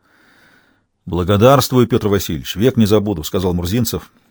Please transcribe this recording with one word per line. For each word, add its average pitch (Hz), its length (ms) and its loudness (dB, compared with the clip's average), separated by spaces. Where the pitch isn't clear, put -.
"Благодарствую, 104 800 2
Петр 107 220 0
Васильевич, 92 480 -4
век 113 220 0
не 110 80 4
забуду", 101 360 0
сказал 92 300 -4
Мурзинцев. 90 580 -4